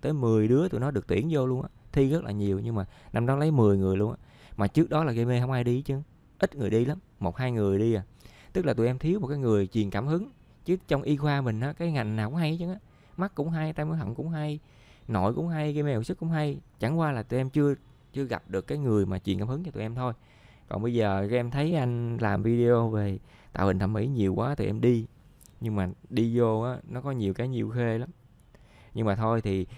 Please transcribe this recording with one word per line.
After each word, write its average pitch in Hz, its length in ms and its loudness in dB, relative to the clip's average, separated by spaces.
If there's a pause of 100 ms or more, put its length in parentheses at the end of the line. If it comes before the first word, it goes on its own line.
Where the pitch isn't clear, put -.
tới 151 120 -2
mười 113 360 4
đứa 143 200 4
tụi - 120 -4
nó 135 100 -2
được 98 160 -4
tuyển 104 240 0
vô 139 160 0
luôn 127 160 -2
á. - 60 -10 (240)
Thi 135 180 4
rất 165 140 0
là - 60 -8
nhiều, 101 280 0
nhưng 113 160 -4
mà 98 100 -2 (280)
năm 117 140 0
đó 135 100 2
lấy 151 140 2
mười 107 280 6
người 95 180 2
luôn 104 140 0
á. - 60 -8 (400)
Mà 101 100 2
trước 151 240 4
đó 156 140 2
là 135 80 0
gây 117 120 0
mê 123 160 2
không 127 100 0
ai 123 140 0
đi 123 180 0
chứ. 139 200 -4 (360)
Ít - 180 0
người 110 140 -2
đi 113 140 4
lắm, 151 140 -2 (200)
một 90 180 -2
hai 127 160 -2
người 101 260 2
đi 113 160 2
à. 95 80 -2 (500)
Tức 185 140 0
là 127 80 2
tụi 113 120 2
em 127 120 -2
thiếu 180 220 0
một 160 60 -4
cái 143 120 -4
người 107 280 4
truyền 101 240 0
cảm 104 160 -4
hứng. 180 240 -2 (340)
Chứ 180 120 0 (120)
trong 139 140 0
y 147 140 0
khoa 143 240 0
mình 113 200 -2
á, 139 120 -4
cái 170 200 -4
ngành 110 240 -2
nào 110 140 -2
cũng 156 80 -4
hay 160 200 0
chứ 175 120 -6
á. 190 80 -8 (380)
Mắt 196 180 -4
cũng 151 160 -2
hay, 160 220 -2
tai 151 140 -4
mũi 160 100 -4
họng 120 180 -4
cũng 156 160 -6
hay, 151 280 -4 (500)
nội 104 260 0
cũng 160 140 -4
hay, 151 240 -2
gây 147 100 -2
mê 143 120 0
hồi 113 100 -2
sức - 140 -6
cũng 170 120 -4
hay. 151 300 -2 (180)
Chẳng 160 200 -2
qua 156 140 0
là 117 100 -4
tụi 123 180 -2
em 131 100 -2
chưa, 143 240 2 (380)
chưa 139 120 -4
gặp 117 240 -4
được 92 180 -4
cái 147 120 -4
người 107 280 4
mà 95 120 -2
truyền 95 200 -2
cảm 104 100 -4
hứng 160 160 -6
cho - 60 -10
tụi - 120 -8
em 110 120 -6
thôi. 123 180 -4 (560)
Còn 101 140 -4
bây 120 120 0
giờ 101 360 2
các 120 60 2
em 120 140 -2
thấy 147 240 0
anh 120 420 -2
làm 101 260 0
video 120 460 4
về 101 300 -2 (340)
tạo 98 140 0
hình 95 120 4
thẩm 101 140 0
mỹ 110 140 -2
nhiều 110 280 0
quá, 120 200 -2
tụi 104 120 -2
em 104 140 -2
đi. 120 260 4 (540)
Nhưng 110 160 -4
mà 92 120 0 (220)
đi 117 280 0
vô 110 220 4
á, 123 160 -4 (120)
nó 123 120 -8
có 139 100 -6
nhiều 107 240 -2
cái 120 140 -4
nhiều 113 220 -2
khê 117 280 0
lắm. 131 100 -6 (840)
Nhưng 110 120 0
mà 101 80 2
thôi 110 280 0
thì 95 240 0 (120)